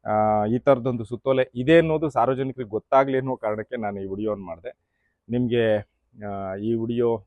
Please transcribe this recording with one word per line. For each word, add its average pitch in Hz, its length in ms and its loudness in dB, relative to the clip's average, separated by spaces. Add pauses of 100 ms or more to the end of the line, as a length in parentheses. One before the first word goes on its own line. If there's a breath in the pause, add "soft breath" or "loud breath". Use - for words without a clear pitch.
ಆ, 107 400 2
ಈ 117 140 0
ಥರದೊಂದು 123 440 2
ಸುತ್ತೋಲೆ 127 520 -2
ಇದೆ 127 220 4
ಅನ್ನೋದು 160 320 2
ಸಾರ್ವಜನಿಕರಿಗೆ 127 600 -2
ಗೊತ್ತಾಗ್ಲಿ 135 480 2
ಅನ್ನೋ 131 180 -2
ಕಾರಣಕ್ಕೆ 107 420 -6
ನಾನು 101 240 -6
ಈ 98 40 -8
ವಿಡಿಯೋವನ್ನು 101 400 -6
ಮಾಡಿದೆ. 87 320 -12 (520)
ನಿಮ್ಗೆ, 117 480 2 (480)
ಆ, 98 300 -8
ಈ 107 180 -2
ವಿಡಿಯೋ 117 540 0